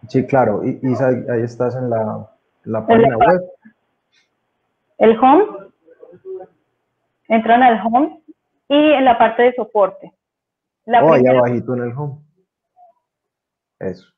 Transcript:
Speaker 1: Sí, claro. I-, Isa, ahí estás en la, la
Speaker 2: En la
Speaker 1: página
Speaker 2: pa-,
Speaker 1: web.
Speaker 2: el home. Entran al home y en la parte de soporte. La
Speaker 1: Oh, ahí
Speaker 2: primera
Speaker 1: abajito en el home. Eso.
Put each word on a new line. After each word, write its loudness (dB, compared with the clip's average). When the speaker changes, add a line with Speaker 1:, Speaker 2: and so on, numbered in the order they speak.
Speaker 1:
Sí, -2
claro. 0
I-, -6
Isa, -2
ahí -4
estás -6
en -8
la, -6
la -
Speaker 2:
En -10
la -6
Speaker 1:
página 2
Speaker 2:
pa-, 2
Speaker 1:
web. -4
Speaker 2:
el 4
home. 4
Entran 2
al 4
home -2
y 2
en 0
la 2
parte 2
de 2
soporte. -4
La 2
Speaker 1:
Oh, 4
ahí 4
Speaker 2:
primera 2
Speaker 1:
abajito -2
en -6
el -10
home. -12
Eso. -12